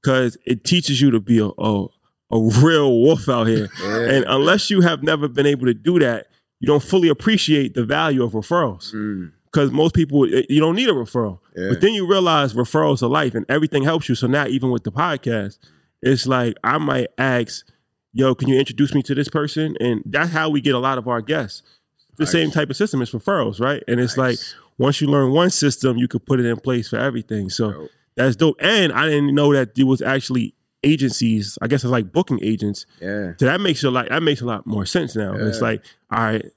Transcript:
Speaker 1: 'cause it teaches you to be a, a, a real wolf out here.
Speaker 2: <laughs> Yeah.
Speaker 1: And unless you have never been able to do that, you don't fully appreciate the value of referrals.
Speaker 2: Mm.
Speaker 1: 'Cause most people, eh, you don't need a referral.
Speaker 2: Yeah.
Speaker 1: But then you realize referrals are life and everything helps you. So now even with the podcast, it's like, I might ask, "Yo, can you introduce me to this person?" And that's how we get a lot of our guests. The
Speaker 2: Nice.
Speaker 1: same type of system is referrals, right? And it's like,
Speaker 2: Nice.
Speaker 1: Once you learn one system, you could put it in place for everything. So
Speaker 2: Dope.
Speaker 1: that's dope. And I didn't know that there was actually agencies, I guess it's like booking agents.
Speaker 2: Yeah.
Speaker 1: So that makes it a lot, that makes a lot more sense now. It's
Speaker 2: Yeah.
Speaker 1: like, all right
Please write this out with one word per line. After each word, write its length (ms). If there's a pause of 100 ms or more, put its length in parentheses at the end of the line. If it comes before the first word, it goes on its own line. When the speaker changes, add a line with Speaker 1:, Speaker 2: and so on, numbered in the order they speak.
Speaker 1:
'cause 400
it 200
teaches 360
you 100
to 100
be 180
a, 80
a, 400 (440)
a 100 (220)
real 280 (100)
wolf 280
out 180
here. 280
Speaker 2:
<laughs> 80
Yeah. 280
Speaker 1:
And 180
unless 420
you 120
have 200
never 260
been 180
able 200
to 80
do 260
that, 260 (340)
you 60
don't 160
fully 260
appreciate 680
the 100
value 380
of 100
referrals. 640
Speaker 2:
Mm. 360 (220)
Speaker 1:
'Cause 180
most 240
people, 320
eh, 220
you 100
don't 160
need 140
a 40
referral. 460 (180)
Speaker 2:
Yeah. 120
Speaker 1:
But 120
then 140
you 140
realize 460
referrals 500
are 40
life 280
and 120
everything 360
helps 240
you. 80
So 100
now 220
even 220
with 120
the 80
podcast, 680 (440)
it's 240
like, 380
I 140
might 280 (120)
ask, 460 (480)
"Yo, 220
can 140
you 100
introduce 360
me 100
to 100
this 140
person?" 520
And 260
that's 260
how 180
we 100
get 140
a 60
lot 180
of 80
our 160
guests. 400 (540)
The 80
Speaker 2:
Nice. 80
Speaker 1:
same 180
type 180
of 80
system 240
is 120
referrals, 480
right? 260
And 140
it's 160
like, 220
Speaker 2:
Nice. 160 (240)
Speaker 1:
Once 220
you 60
learn 260
one 180
system, 480
you 100
could 180
put 140
it 60
in 120
place 300
for 80
everything. 540
So 220
Speaker 2:
Dope. 180 (260)
Speaker 1:
that's 200
dope. 240
And 320
I 160
didn't 260
know 180
that 220
there 120
was 160
actually 520 (280)
agencies, 800
I 60
guess 160
it's 60
like 220
booking 300
agents. 440 (140)
Speaker 2:
Yeah. 380
Speaker 1:
So 80
that 140
makes 240
it 20
a 40
lot, 200
that 120
makes 180
a 60
lot 200
more 180
sense 320
now. 180
It's 240
Speaker 2:
Yeah. 40
Speaker 1:
like, 220 (260)
all 100
right 240 (120)